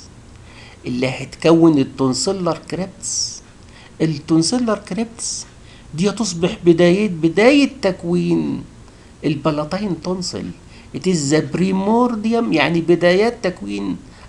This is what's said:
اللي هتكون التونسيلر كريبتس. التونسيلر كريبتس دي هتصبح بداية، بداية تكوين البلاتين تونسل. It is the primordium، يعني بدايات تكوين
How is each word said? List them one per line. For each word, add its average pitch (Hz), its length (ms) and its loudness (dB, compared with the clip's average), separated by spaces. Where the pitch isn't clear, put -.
اللي 127 220 -2
هتكون 160 720 4
التونسيلر 135 800 -2
كريبتس. - 720 -8
التونسيلر 165 760 0
كريبتس - 680 -8
دي 175 160 0
هتصبح 196 560 -2
بداية، 175 440 4
بداية 196 640 4
تكوين 170 800 -2
البلاتين 156 760 -4
تونسل. 180 480 -8
It - 20 -8
is 151 340 0
the 151 240 0
primordium، 220 920 0
يعني 165 300 2
بدايات 175 640 2
تكوين 202 540 -6